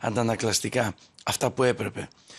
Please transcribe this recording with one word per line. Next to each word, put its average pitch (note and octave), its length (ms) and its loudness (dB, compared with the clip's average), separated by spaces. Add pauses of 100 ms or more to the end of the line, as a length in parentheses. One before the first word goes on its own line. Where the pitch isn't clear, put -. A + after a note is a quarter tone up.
αντανακλαστικά A2+ 920 0 (280)
αυτά - 280 0
που - 120 0
έπρεπε. B2 460 0 (300)